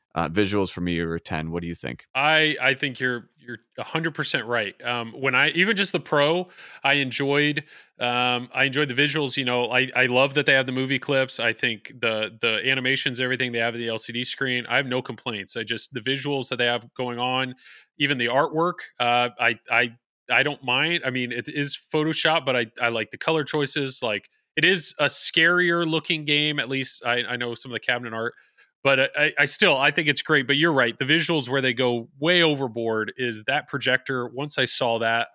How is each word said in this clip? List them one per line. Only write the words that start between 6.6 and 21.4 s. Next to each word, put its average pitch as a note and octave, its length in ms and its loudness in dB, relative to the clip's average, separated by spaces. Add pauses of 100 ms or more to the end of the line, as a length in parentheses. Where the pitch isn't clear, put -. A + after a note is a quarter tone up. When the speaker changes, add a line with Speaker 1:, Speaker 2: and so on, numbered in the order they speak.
Speaker 2:
I C#3 80 4
enjoyed, C#3+ 720 0 (340)
um, B2 540 0
I C3 100 2
enjoyed C#3 240 2
the B2 60 -6
visuals. C#3+ 420 0
You C3+ 80 -2
know, B2 260 0
I, B2+ 240 2
I B2+ 120 4
love C3 300 4
that D3 100 0
they C#3+ 80 6
have C3 140 4
the C3 40 -4
movie C3 280 -2
clips. C3 420 0
I A#2 100 2
think A2+ 480 -4
the, A2 400 -2
the A2 300 0
animations, C3 500 0
everything B2+ 320 -2
they A#2 80 -2
have A#2 160 -2
in A#2+ 60 -6
the A#2 80 -4
L A2+ 80 -2
C A#2 160 -8
D A#2+ 100 -4
screen, B2 460 -4
I A#2+ 80 2
have C#3 80 0
no B2 160 -2
complaints. A2+ 560 -8
I A2+ 60 -4
just, A2+ 300 -4
the B2+ 60 -6
visuals C3+ 480 -4
that B2+ 80 -4
they A#2+ 100 0
have A#2+ 280 -2
going B2 260 -6
on, B2+ 360 -2 (420)
even C#3+ 200 0
the A#2+ 100 0
artwork, D#3+ 480 0 (260)
uh, A#2+ 360 2
I, A#2 220 0 (100)
I, A#2 280 0 (340)
I B2 120 4
don't C#3 200 -4
mind. C#3+ 420 0
I C3 40 -2
mean, B2 240 -2
it A#2+ 160 -8